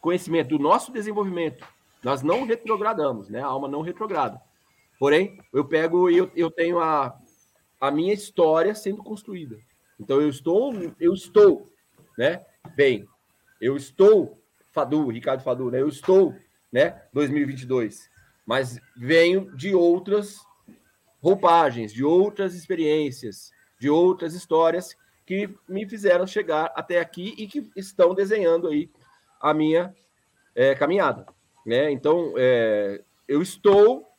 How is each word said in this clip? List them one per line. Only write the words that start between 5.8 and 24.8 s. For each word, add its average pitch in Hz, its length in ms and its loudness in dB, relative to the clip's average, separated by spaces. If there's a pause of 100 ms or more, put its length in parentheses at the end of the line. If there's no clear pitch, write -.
e 170 80 4
eu, 180 180 0
eu 165 140 -2
tenho 170 280 -2
a, 151 400 -2 (640)
a 139 100 -2
minha 165 220 -2
história 175 600 0
sendo 208 280 -8
construída. 175 560 -14 (400)
Então, 135 220 0
eu 151 80 2
estou, 190 460 -2 (260)
eu 175 140 2
estou, 190 580 4 (460)
né? 160 260 -2 (300)
Bem, 127 340 0 (520)
eu 131 160 -2
estou, 190 600 4 (340)
Fadu, 147 360 -2
Ricardo 127 340 -4
Fadu, 123 280 -4
né? 127 100 -2
Eu 147 80 0
estou, 185 460 2 (360)
né? 139 320 0 (100)
Dois 143 180 -2
mil 147 120 -2
e 139 40 -2
vinte 131 160 -10
e 123 40 -16
dois. 120 440 -4 (340)
Mas 123 340 -4 (180)
venho 170 600 2
de 185 180 -4
outras 185 640 0 (800)
roupagens, 160 720 2
de 120 120 -6
outras 190 500 0
experiências, 151 960 -4 (300)
de 135 100 -2
outras 170 440 2
histórias 165 640 -2 (300)